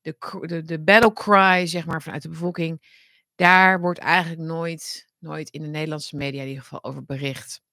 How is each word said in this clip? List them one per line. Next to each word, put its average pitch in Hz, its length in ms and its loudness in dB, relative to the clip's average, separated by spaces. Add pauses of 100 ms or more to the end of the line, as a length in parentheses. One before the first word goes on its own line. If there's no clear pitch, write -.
de 156 180 -12
k-, - 300 -12
de, 165 160 -8
de 160 160 -8
battle 214 320 6
cry, 190 540 4
zeg 165 200 -6
maar, 160 160 -6
vanuit - 200 -10
de 160 60 -14
bevolking, 165 800 -8 (280)
daar 185 460 6
wordt 175 180 -2
eigenlijk 165 440 0
nooit, 165 680 -8 (100)
nooit 156 320 -10
in 156 120 -12
de 151 60 -10
Nederlandse 151 480 -6
media 139 260 -6
in 135 60 -8
ieder 135 140 -10
geval - 220 -16
over 135 200 -10
bericht. 135 580 -8 (100)